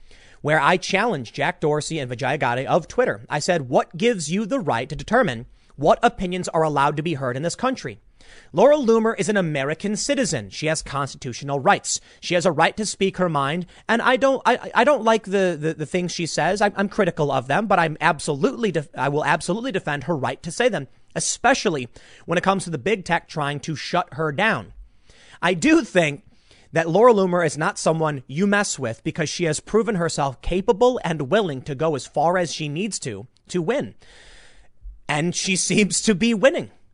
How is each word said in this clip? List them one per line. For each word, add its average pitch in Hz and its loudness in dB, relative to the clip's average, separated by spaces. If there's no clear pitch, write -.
where 151 2
I 165 4
challenged 185 -2
Jack 147 -2
Dorsey 151 -2
and 127 -6
Vijay 127 -4
Gadde 127 0
of 156 0
Twitter, 135 -2
I 151 -2
said, 151 0
"What 170 0
gives 175 0
you 208 -2
the 262 -2
right 131 -2
to 151 -8
determine 160 0
what 151 4
opinions 185 0
are 160 2
allowed 147 2
to 151 -4
be 165 -2
heard 131 -4
in 135 -6
this 170 -4
country? 196 -6
Laura 277 8
Loomer 226 2
is 190 -2
an 208 0
American 160 -2
citizen. 170 -2
She 151 -8
has 156 -2
constitutional 139 -6
rights. 170 0
She - -4
has 175 0
a 175 4
right 160 0
to 214 -4
speak - -2
her 180 2
mind. 151 -2
And 226 2
I 254 4
don't, 269 2
I, - 0
I 233 4
don't 262 4
like 220 2
the, 185 2
the, 156 -2
the 147 -6
things 180 -2
she 170 -4
says. 170 0
I, 208 2
I'm 196 0
critical 165 0
of 131 -2
them, 175 0
but 190 4
I'm 160 0
absolutely, 170 0
def-, 147 -4
I 131 -2
will 147 0
absolutely 175 -2
defend 147 -6
her 165 -2
right 127 -6
to 165 -10
say 240 0
them, 160 -2
especially 160 0
when 175 -2
it 175 -2
comes 190 0
to 175 -10
the 151 -6
big 185 -2
tech 170 -2
trying 143 -6
to 160 -6
shut - -4
her 160 -4
down." 143 -2
I 180 2
do 302 4
think 156 0
that 165 0
Laura 214 8
Loomer 180 2
is 143 -2
not 175 -2
someone 156 0
you 160 -2
mess 202 0
with 117 -6
because 156 -2
she - -4
has 156 0
proven 214 0
herself 151 -2
capable 214 2
and 151 -4
willing 160 0
to 147 -8
go 151 0
as 127 -10
far 165 0
as 175 -2
she 156 -8
needs 180 -6
to, 107 -10
to 180 -2
win. 165 -4
And 151 -2
she 190 -2
<laughs> - -4
seems 185 2
to 220 2
be 226 2
winning. 226 0